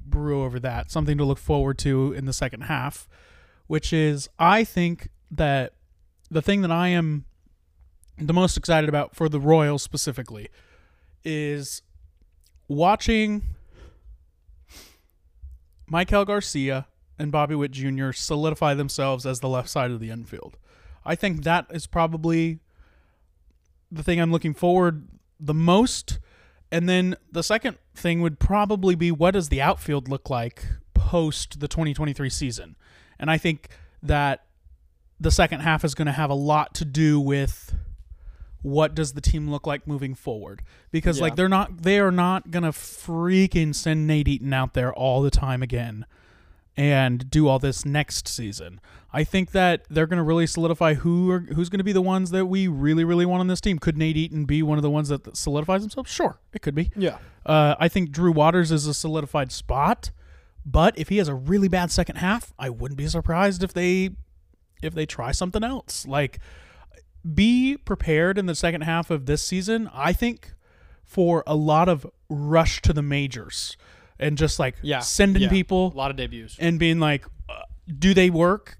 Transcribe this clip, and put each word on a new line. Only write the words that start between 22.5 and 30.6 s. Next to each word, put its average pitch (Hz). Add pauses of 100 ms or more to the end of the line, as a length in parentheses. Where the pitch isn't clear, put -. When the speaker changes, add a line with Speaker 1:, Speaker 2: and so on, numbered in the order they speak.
Speaker 1:
the 156
thing 170
I'm 165
looking 160
forward 175 (300)
the 151
most. 175 (540)
And 170
then 185 (140)
the 165
second 220 (160)
thing 170
would 160
probably 196
be, 170
what 165
does 180
the 139
outfield 143
look 135
like 120 (300)